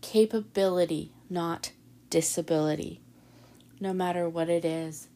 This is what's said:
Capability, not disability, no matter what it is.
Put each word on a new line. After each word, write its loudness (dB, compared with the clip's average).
Capability, 2
not -4
disability, 0
no -4
matter 0
what -2
it 2
is. -4